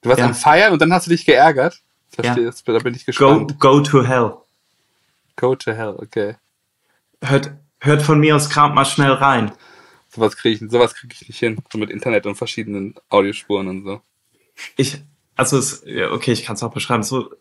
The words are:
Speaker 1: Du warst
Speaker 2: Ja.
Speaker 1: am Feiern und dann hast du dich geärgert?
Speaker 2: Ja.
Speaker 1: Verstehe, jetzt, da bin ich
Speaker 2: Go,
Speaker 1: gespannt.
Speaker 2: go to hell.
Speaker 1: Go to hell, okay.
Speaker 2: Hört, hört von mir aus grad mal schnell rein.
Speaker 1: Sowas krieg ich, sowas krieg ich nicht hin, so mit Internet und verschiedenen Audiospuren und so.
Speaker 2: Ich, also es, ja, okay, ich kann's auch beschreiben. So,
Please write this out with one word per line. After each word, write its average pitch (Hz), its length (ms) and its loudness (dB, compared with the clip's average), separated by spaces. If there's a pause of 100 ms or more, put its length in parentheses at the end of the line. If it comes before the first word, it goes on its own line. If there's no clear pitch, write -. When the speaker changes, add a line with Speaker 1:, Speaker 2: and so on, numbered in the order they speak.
Speaker 1:
Du 117 60 -4
warst 123 120 4
Speaker 2:
Ja. 120 60 4
Speaker 1:
am 113 80 0
Feiern 185 380 4
und 151 80 2
dann 160 120 4
hast 180 140 0
du 170 40 -4
dich 170 160 -2
geärgert? 147 560 4 (340)
Speaker 2:
Ja. 120 80 -8
Speaker 1:
Verstehe, 123 200 0
jetzt, - 220 -10
da 113 120 0
bin 120 160 -4
ich 127 120 -18
Speaker 2:
Go, 127 60 -6
Speaker 1:
gespannt. 147 480 2
Speaker 2:
go 139 200 6
to 143 240 2
hell. 120 280 -2 (1040)
Speaker 1:
Go 127 180 0
to 120 180 -8
hell, 110 260 -10
okay. 110 380 -8 (840)
Speaker 2:
Hört, 139 300 -2 (280)
hört 147 220 2
von 151 160 4
mir 151 180 4
aus 143 140 -2
grad 147 240 2
mal 135 100 4
schnell 139 280 0
rein. 127 400 0 (560)
Speaker 1:
Sowas 110 280 -2
krieg 110 240 -2
ich, 110 100 -14
sowas 120 240 2
krieg - 260 -20
ich - 80 -20
nicht - 100 -20
hin, 113 200 -4 (140)
so 113 60 -8
mit 107 120 -6
Internet 104 360 -4
und 101 80 -6
verschiedenen 104 600 -8 (160)
Audiospuren 101 580 -2
und 95 160 -10
so. 98 160 -12 (760)
Speaker 2:
Ich, - 260 -4 (340)
also 131 220 0
es, - 280 -6
ja, - 240 -6
okay, - 220 -4
ich 107 120 -4
kann's 107 180 -10
auch 117 100 -8
beschreiben. 110 320 -4
So, 127 360 -6